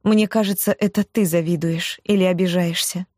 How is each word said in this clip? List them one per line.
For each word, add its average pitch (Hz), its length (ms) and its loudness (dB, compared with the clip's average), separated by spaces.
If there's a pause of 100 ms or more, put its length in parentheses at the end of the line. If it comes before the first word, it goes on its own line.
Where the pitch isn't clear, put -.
«Мне 214 260 2
кажется, 202 500 0
это 208 260 0
ты 214 200 0
завидуешь 165 800 -2
или 202 200 2
обижаешься». 180 800 -2 (120)